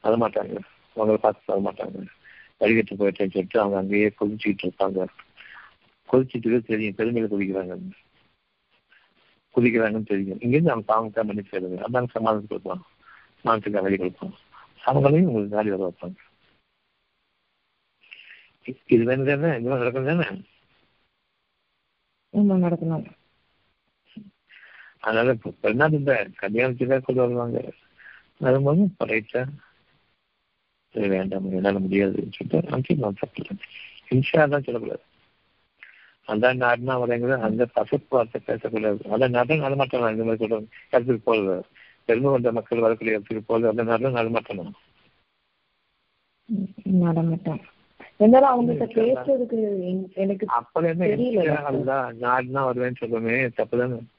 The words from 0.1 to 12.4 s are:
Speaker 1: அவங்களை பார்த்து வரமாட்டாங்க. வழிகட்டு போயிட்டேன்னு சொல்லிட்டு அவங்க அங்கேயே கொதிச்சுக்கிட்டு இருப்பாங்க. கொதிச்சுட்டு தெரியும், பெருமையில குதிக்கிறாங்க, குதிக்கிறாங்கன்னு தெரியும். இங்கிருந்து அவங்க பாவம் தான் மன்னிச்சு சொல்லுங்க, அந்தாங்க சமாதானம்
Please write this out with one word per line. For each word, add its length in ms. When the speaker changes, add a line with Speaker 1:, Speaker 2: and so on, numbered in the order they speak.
Speaker 1:
அவங்களை 200
பார்த்து 360
வரமாட்டாங்க. 540
வழிகட்டு 340
போயிட்டேன்னு 360
சொல்லிட்டு 300
அவங்க 180
அங்கேயே 420
கொதிச்சுக்கிட்டு 440
இருப்பாங்க. 420
கொதிச்சுட்டு 520
தெரியும், 300
பெருமையில 360
குதிக்கிறாங்க, 480
குதிக்கிறாங்கன்னு 520
தெரியும். 340
இங்கிருந்து 300
அவங்க 220
பாவம் 180
தான் 180
மன்னிச்சு 200
சொல்லுங்க, 400
அந்தாங்க 220
சமாதானம் 380